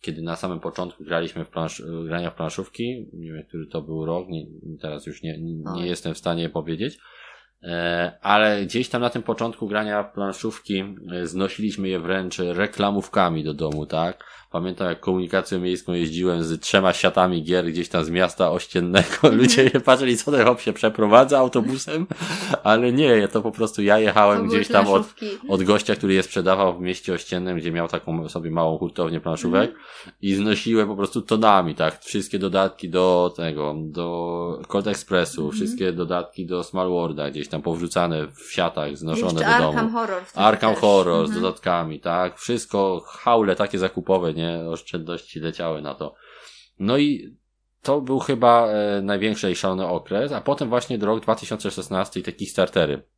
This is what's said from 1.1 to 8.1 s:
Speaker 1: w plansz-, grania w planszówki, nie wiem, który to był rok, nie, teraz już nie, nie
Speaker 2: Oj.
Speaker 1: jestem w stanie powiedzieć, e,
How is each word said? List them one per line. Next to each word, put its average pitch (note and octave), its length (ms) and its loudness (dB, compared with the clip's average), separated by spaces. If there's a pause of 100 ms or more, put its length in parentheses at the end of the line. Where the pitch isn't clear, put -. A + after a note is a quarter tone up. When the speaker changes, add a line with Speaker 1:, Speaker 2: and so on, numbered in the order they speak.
Speaker 1:
w - 40 -20
plansz-, E2 580 -8
grania E2+ 240 -4
w - 40 -20
planszówki, A2 760 -8
nie E2 200 -14
wiem, D#2 140 -14
który D#2+ 200 -12
to E2 140 -8
był D#2+ 240 -8
rok, F2+ 240 -4
nie, D#2+ 160 -10 (360)
teraz D2+ 240 -10
już D2+ 180 -14
nie, D#2+ 160 -8
nie E2 240 -10 (120)
Speaker 2:
Oj. F2 120 -6
Speaker 1:
jestem E2+ 260 -6
w - 40 -10
stanie E2 320 -4
powiedzieć, E2 480 -6 (680)
e, F2 580 -4